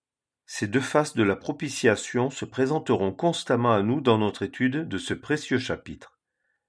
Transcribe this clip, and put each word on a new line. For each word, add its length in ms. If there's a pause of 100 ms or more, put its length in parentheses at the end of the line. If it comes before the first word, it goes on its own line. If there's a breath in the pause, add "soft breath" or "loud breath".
(500)
Ces 180
deux 120
faces 340
de 100
la 120
propitiation 920
se 160
présenteront 680
constamment 600
à 80
nous 180
dans 180
notre 260
étude 440
de 100
ce 160
précieux 440
chapitre. 640 (480)